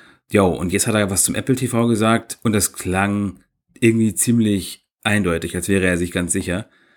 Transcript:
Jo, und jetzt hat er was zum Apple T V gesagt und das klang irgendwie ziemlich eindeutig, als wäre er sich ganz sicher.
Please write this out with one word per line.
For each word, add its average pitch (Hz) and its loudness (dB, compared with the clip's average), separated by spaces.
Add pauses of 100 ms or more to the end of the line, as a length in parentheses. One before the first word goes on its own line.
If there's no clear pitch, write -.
(300)
Jo, 101 6
und 87 0
jetzt 98 0
hat 113 0
er 104 2
was 98 0
zum - -2
Apple 123 0
T 127 -4
V 117 0
gesagt 113 0
und 113 0
das 104 0
klang 98 -2 (400)
irgendwie 113 2
ziemlich 107 0 (180)
eindeutig, 90 0
als 90 -6
wäre 98 2
er 90 2
sich 87 -2
ganz 87 -4
sicher. 92 -4 (280)